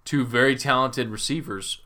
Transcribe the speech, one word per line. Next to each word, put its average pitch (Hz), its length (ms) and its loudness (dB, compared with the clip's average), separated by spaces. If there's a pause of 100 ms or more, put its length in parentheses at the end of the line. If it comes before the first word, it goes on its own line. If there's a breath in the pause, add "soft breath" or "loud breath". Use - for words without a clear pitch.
two 139 200 0
very 123 300 4
talented 127 540 0
receivers 107 760 -6